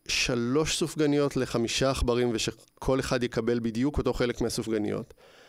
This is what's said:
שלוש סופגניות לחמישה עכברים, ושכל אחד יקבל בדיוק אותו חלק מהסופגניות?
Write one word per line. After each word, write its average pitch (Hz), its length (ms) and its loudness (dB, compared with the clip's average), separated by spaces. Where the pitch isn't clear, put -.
שלוש 127 680 0
סופגניות 143 600 2
לחמישה 123 540 0
עכברים, 123 420 2
ושכל - 680 -2
אחד 127 240 0
יקבל 120 360 0
בדיוק 117 380 -2
אותו 127 160 0
חלק 120 280 -2
מהסופגניות? 110 720 -2